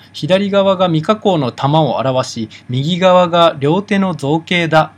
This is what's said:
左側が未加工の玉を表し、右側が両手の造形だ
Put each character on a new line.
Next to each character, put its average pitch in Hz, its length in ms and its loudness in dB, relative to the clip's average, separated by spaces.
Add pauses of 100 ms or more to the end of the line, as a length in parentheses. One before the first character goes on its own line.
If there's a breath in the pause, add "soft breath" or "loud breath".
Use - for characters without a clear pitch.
(120)
左 190 380 -2
側 196 260 2
が 185 100 0
未 156 160 0
加 214 140 -2
工 190 220 0
の 123 140 -2
玉 151 300 0
を 113 140 0
表 127 320 -2
し、 110 200 -8 (200 loud breath)
右 143 300 -4
側 180 300 4
が 170 300 2
両 156 240 0
手 202 160 -2
の 185 160 -2
造 147 260 -2
形 170 280 -2
だ 156 300 2